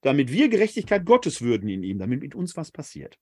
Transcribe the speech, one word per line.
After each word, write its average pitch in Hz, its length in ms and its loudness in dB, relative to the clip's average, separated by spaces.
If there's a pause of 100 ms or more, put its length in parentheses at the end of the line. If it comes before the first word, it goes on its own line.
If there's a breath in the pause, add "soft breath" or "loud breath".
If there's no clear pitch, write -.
damit 139 280 2
wir 240 200 4
Gerechtigkeit 208 560 0
Gottes 240 340 2
würden 110 300 0
in 95 120 -4
ihm, 98 160 -4
damit 120 220 -2
mit - 140 -12
uns 175 240 -8
was 156 120 -10
passiert. - 520 -14